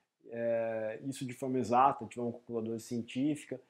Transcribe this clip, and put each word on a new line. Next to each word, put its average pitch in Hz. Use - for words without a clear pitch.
é, 113
isso 135
de 123
forma 127
exata, 123
tiver 120
uma 120
calculadora 113
científica, 131